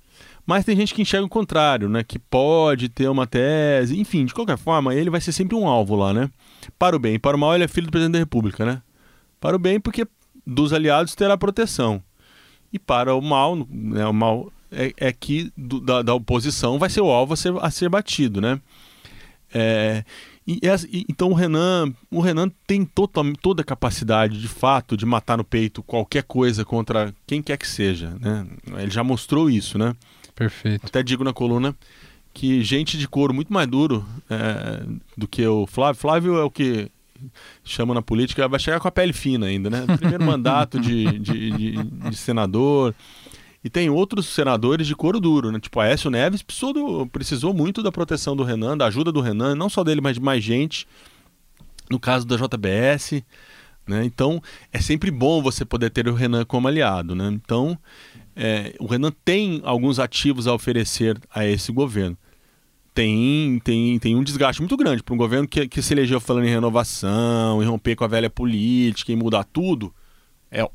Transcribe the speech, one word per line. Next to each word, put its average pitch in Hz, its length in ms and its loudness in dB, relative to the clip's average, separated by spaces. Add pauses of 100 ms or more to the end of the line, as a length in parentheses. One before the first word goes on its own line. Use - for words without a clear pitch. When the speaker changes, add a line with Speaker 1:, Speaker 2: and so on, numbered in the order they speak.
(440)
Speaker 1:
Mas 190 200 2
tem 214 120 2
gente 208 160 2
que 220 80 -4
enxerga 196 240 2
o 185 40 -6
contrário, 151 600 2
né? 113 140 0
Que - 160 -8
pode 143 720 2
ter 131 200 0
uma 131 200 0
tese. 139 720 2
Enfim, 170 240 0
de 123 100 -4
qualquer 202 240 -2
forma, 147 340 0
ele 156 160 0
vai 165 120 0
ser 175 100 -6
sempre 185 240 -2
um 208 140 0
alvo 107 260 2
lá, 98 180 2
né? 139 160 0 (480)
Para 175 200 2
o - 20 2
bem 113 160 0
e 113 60 0
para 143 160 2
o - 20 2
mal, 151 160 4
ele 175 80 4
é 165 60 0
filho 170 180 -4
do 156 60 -10
presidente 165 220 2
da 170 40 4
República, 113 480 -2
né? 123 160 -4 (580)
Para 160 140 0
o 190 40 2
bem, 185 200 2
porque 226 260 -4 (400)
dos 143 280 0
aliados 156 420 2
terá 196 240 2
proteção. 139 640 0 (720)
E 196 60 -6
para 127 360 2
o 135 80 0
mal, 147 320 2 (160)
né, 107 340 -4
o 107 80 2
mal 113 400 2 (200)
é, 135 240 -4
é 131 160 -2
que 151 440 -4
do, 131 220 -6
da, 123 240 0
da 117 100 2
oposição 123 640 0
vai 185 140 0
ser 214 120 2
o 180 60 4
alvo 131 260 4
a - 20 -2
ser, 180 240 0
a 170 100 0
ser 180 180 -2
batido, 147 520 0
né? 127 200 0 (920)
É, 110 480 2 (420)
e, 170 100 -2
e, 175 440 0
e, 190 100 -6
então 180 220 0
o 185 40 4
Renan, 165 580 2 (180)
o 170 100 -2
Renan 175 300 2 (160)
tem 196 180 2
total, 165 400 0 (160)
toda 180 220 0
a - 20 0
capacidade, 110 760 0
de 113 80 -8
fato, 127 480 0
de 104 100 -2
matar 117 320 0
no 104 60 0
peito 113 400 -2
qualquer 120 400 -2
coisa 123 400 0
contra 110 500 -2 (140)
quem 151 120 -2
quer 143 180 -6
que - 100 -10
seja, 90 520 -2
né? 107 240 -2 (340)
Ele 98 120 -6
já 117 140 -2
mostrou 135 440 0
isso, 110 300 0
né? 117 160 0 (400)
Speaker 2:
Perfeito. 107 520 -2
Speaker 1:
Até 127 160 -2
digo 123 200 -2
na 135 120 -2
coluna 123 420 -2 (560)
que 131 320 0
gente 139 320 -2
de 143 100 -4
couro 139 280 0
muito 151 180 -4
mais 170 160 2
duro, 131 340 0 (280)
é, 110 520 -4 (320)
do 107 140 -6
que 117 180 0
o 107 200 2
Flávio. 135 340 0
Flávio 170 380 2
é 156 40 2
o 147 80 0
que 120 400 -2 (720)
chama 120 300 -2
na 120 80 0
política, 127 480 0
vai 135 100 0
chegar 160 220 -2
com 185 80 -2
a - 20 -4
pele 180 220 2
fina 127 320 -2
ainda, 98 240 -2
né? 123 160 -2 (140)
Primeiro 175 260 0
mandato 135 560 2
de, 110 380 0
de, 110 320 -4
de, 110 320 -2
de 110 340 -8
senador. 120 800 0 (680)
E 151 60 -6
tem 170 220 0
outros 196 360 0
senadores 135 600 0
de 147 100 -2
couro 190 240 0
duro, 147 320 2
né? 110 80 -4
Tipo, - 200 -8
Aécio 127 300 2
Neves 151 320 0
precisou - 300 -6
do, 254 340 -2
precisou 135 460 -4
muito 190 300 -2
da 196 100 -2
proteção 160 420 -4
do 139 80 0
Renan, 120 340 -2
da 135 100 2
ajuda 147 260 0
do 147 80 2
Renan, 120 340 0
não 170 140 -2
só 190 160 0
dele, 156 160 2
mas 139 140 0
de 120 60 -8
mais 131 220 2
gente. 117 460 -2 (1000)
No 127 100 -2
caso 127 260 0
da 120 120 0
J 123 180 -4
B 101 140 -2
S, 131 520 0 (640)
né? 104 160 -2
Então, 131 400 -2 (300)
é - 80 -2
sempre 156 300 0
bom 143 320 2
você 131 200 2
poder 117 280 -2
ter 120 180 0
o 120 60 0
Renan 120 300 0
como 123 220 0
aliado, 98 480 0
né? 95 180 -2
Então, 123 460 -2 (560)
é, 110 460 -4
o 120 60 -8
Renan 131 260 0 (120)
tem 185 380 0
alguns 127 360 0
ativos 127 500 0
a 120 60 4
oferecer 113 640 0 (120)
a 107 140 -2
esse 104 240 0
governo. 107 460 -2 (800)
Tem, 123 680 2
tem, 117 360 2
tem 113 180 2
um 131 80 2
desgaste 139 360 0
muito 185 160 -2
grande 170 260 0
para 123 120 -6
um 120 40 0
governo 120 280 0
que, 143 220 -2
que 139 140 -6
se 151 120 0
elegeu 131 240 2
falando 120 280 0
em 120 40 2
renovação, 113 1120 0
em 107 40 2
romper 117 280 -2
com 117 100 -4
a 110 40 0
velha 113 220 0
política, 120 840 0
em 113 40 0
mudar 110 280 0
tudo. 151 500 -2 (560)
É 110 240 -2